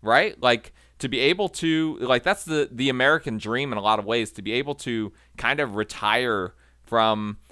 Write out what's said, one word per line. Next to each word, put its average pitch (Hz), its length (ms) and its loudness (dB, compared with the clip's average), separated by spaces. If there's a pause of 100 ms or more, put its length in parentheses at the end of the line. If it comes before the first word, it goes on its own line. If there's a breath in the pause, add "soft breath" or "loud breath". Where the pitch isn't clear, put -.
right? 120 380 2
Like, 120 320 0 (260 soft breath)
to 139 100 -6
be 120 120 -2
able 180 300 2
to, 160 500 -2
like, 123 240 0
that's 196 200 -2
the, 156 280 0
the 123 160 -2
American 131 500 2
dream 123 320 -4
in 107 80 -4
a 98 40 -8
lot 107 180 2
of 101 40 -8
ways, 110 280 -2
to 101 100 -16
be 104 100 -6
able 139 240 -2
to 113 360 -6 (240 soft breath)
kind 139 240 0
of 113 160 -2
retire 107 800 0 (280 soft breath)
from 107 560 0 (140)